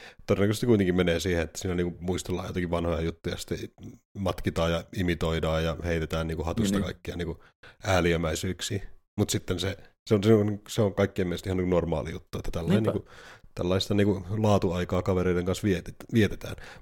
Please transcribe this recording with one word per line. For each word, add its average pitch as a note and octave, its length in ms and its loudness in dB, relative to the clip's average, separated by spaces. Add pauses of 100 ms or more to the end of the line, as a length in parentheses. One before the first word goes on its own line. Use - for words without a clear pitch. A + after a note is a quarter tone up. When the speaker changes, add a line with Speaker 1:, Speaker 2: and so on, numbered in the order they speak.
(260)
Speaker 1:
todennäköisesti G#2 400 2
kuitenkin G2 280 6
menee F2 260 4
siihen, F2 220 0
että D#2 180 -8
siinä F2+ 140 -4
niinku F2 260 -2
muistellaan F2+ 480 -4
jotakin F2 220 -2
vanhoja E2+ 300 0
juttuja, E2 360 -6
sitten - 560 -10 (260)
matkitaan F2+ 540 0
ja E2 120 -2 (120)
imitoidaan E2 680 0
ja D#2+ 200 -2
heitetään D#2+ 420 -2
niinku D#2+ 180 -4
hatusta G2 300 0
Speaker 2:
Niin, G2 80 0
niin. F2+ 120 -6
Speaker 1:
kaikkia - 220 -10
niinku E2 260 -8 (420)
ääliömäisyyksiä. E2+ 1000 0 (360)
Mut G#2 120 2
sitten F#2+ 300 -4
se, F#2+ 160 -4 (320)
se A2+ 60 4
on, G2 100 4
se A2 100 8
on, G#2 340 2
se - 140 0
on G2 120 2
kaikkien G2 340 0
mielestä E2+ 200 -6
ihan F#2 80 0
niinku F2+ 180 2
normaali E2 380 0
juttu, - 260 -10
että - 120 -6
tällainen E3+ 320 2
Speaker 2:
Niinpä. F#3 160 2
Speaker 1:
niinku, - 120 -12 (440)
tällaista F#2 400 0
niinku G2+ 320 2 (120)
laatuaikaa F2+ 640 2
kavereiden F2+ 420 2
kanssa F#2 240 -2
vietit-, - 460 -4
vietetään. - 420 0 (240)